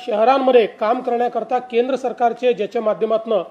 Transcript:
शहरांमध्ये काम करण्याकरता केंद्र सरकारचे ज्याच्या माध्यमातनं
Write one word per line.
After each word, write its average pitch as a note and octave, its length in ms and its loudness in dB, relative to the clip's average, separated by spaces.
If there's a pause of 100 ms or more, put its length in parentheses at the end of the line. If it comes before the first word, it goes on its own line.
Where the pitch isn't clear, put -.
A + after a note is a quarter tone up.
शहरांमध्ये B3 600 4
काम A#3+ 340 -2
करण्याकरता A#3+ 580 -2
केंद्र B3 360 -2
सरकारचे A#3+ 580 0
ज्याच्या G3+ 280 -4
माध्यमातनं G#3+ 680 0